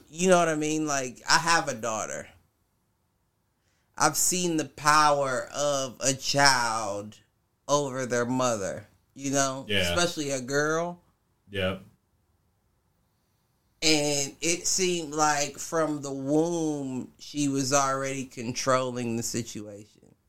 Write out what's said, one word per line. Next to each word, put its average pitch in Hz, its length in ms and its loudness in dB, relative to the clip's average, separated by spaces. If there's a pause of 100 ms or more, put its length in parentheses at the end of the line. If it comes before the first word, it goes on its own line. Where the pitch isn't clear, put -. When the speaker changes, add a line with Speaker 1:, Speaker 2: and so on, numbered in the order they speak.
Speaker 1:
you 170 200 0
know 180 80 8
what 170 120 4
I 156 60 0
mean? 151 300 -2
Like, 135 440 -4
I 151 80 8
have 165 300 4
a 135 80 -4
daughter. 101 520 -6 (1700)
I've 147 200 2
seen 175 400 0
the 143 80 0
power 143 880 4
of 139 460 -2
a 135 140 2
child 113 1040 2 (500)
over 135 380 0
their 120 200 0
mother, 117 640 -2 (260)
you 139 180 -8
know? 135 360 0
Speaker 2:
Yeah. 101 120 0 (140)
Speaker 1:
Especially 170 380 -2
a 135 100 -4
girl. 156 580 -2 (520)
Speaker 2:
Yep. 95 300 -2 (2000)
Speaker 1:
And 147 580 2
it 175 260 -2
seemed 175 460 -2
like 147 440 0
from 151 440 -2
the 139 100 -8
womb, 147 1080 -2
she 147 280 -4
was 135 260 -2
already 135 520 0
controlling 123 920 -2
the 117 60 -4
situation. 107 640 -8 (420)